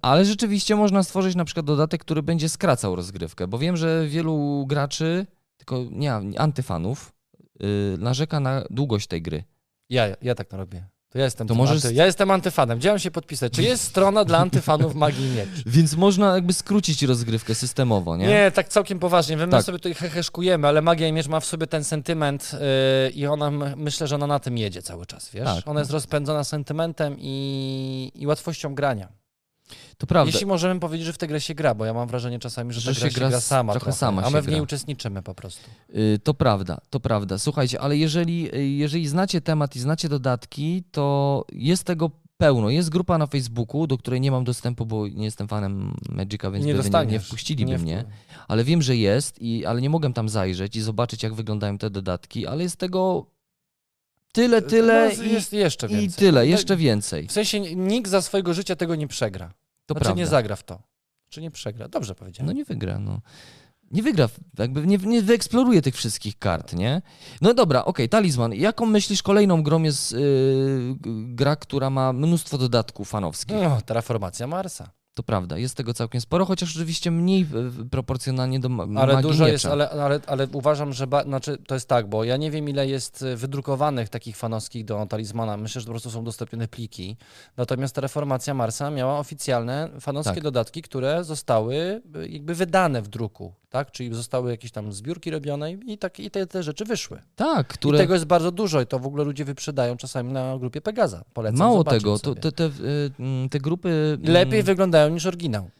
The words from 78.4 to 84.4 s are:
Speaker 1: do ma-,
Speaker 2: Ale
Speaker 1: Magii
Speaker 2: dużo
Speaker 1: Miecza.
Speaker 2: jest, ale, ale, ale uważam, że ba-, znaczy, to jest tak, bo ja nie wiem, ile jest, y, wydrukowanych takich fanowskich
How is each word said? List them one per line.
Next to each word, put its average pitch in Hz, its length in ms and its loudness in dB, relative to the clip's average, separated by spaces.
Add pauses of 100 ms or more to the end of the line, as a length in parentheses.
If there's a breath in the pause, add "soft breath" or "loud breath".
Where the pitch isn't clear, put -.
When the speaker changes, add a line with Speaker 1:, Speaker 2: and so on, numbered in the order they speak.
Speaker 1:
do 127 100 -2
ma-, 104 320 -2
Speaker 2:
Ale 135 120 6
Speaker 1:
Magii 135 160 4
Speaker 2:
dużo 160 140 6
Speaker 1:
Miecza. 151 100 8
Speaker 2:
jest, - 120 0
ale, 147 240 2
ale, 143 380 0
ale 135 260 0
uważam, 143 400 0
że 127 140 -4
ba-, 139 160 2
znaczy, 139 340 -4 (100)
to 135 80 -4
jest 131 120 -6
tak, 113 220 2
bo 110 140 0
ja 123 140 0
nie 151 140 -2
wiem, 147 180 -4
ile 139 180 0
jest, 135 340 -6
y, 127 160 -4
wydrukowanych 135 720 -2
takich 117 280 -10
fanowskich 113 480 -6